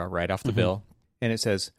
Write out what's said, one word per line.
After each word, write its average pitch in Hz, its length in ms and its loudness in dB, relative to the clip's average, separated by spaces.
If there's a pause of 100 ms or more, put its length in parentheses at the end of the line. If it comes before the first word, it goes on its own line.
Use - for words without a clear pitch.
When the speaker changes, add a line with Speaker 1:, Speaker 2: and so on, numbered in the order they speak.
Speaker 1:
right 87 220 -2
off 95 120 -2
the - 60 -2
Speaker 2:
Mm-hmm. 104 80 0
Speaker 1:
bill. 95 260 2 (380)
And 117 120 0
it 113 60 -2
says, 101 400 0